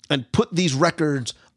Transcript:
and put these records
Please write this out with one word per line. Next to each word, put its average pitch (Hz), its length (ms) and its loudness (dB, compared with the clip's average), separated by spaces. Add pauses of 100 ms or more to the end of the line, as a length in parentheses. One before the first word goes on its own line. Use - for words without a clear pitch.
(100)
and 135 220 -2
put 233 220 0
these 170 200 2
records 147 580 0 (240)